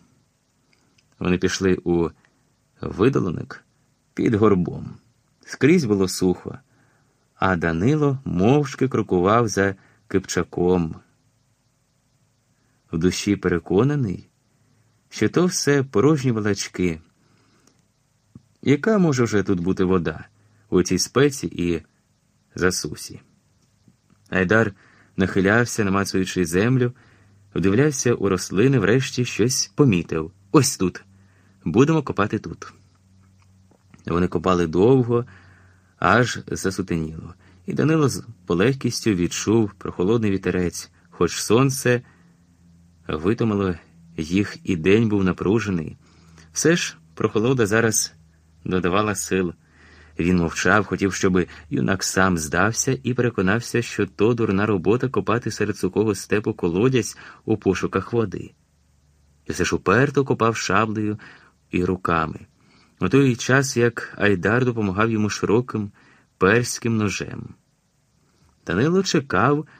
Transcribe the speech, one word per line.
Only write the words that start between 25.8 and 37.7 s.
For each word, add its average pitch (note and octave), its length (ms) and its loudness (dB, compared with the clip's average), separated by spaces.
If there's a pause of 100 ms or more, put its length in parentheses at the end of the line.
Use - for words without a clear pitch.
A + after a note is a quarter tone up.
намацуючи F#2+ 640 -2
землю, B2 460 0 (640)
вдивлявся A#2+ 580 2
у - 160 0
рослини, G#2 500 2
врешті A#2+ 460 0
щось - 500 -2
помітив. E2 560 2 (200)
«Ось C#3 260 4
тут. F2+ 260 -4 (600)
Будемо C#3 380 2
копати G#2 360 -2
тут». - 340 -14 (1300)
Вони E2+ 220 0
копали F2 400 2
довго, A#2+ 580 2 (760)
аж G#2+ 480 2
засутеніло. E2 840 -6 (320)
І - 80 -8